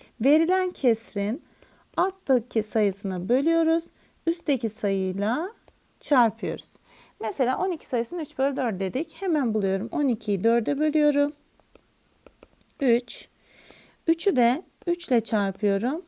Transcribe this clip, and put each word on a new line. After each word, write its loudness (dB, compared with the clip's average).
verilen 2
kesrin -2
alttaki 0
sayısına -2
bölüyoruz, 2
üstteki -2
sayıyla -2
çarpıyoruz. 0
Mesela -2
on -2
iki -8
sayısının -4
üç -8
bölü 0
dört -2
dedik. -4
Hemen 0
buluyorum. -2
On 0
ikiyi -2
dörde 2
bölüyorum. 2
Üç. 0
Üçü 0
de 2
üç -2
ile 4
çarpıyorum. -2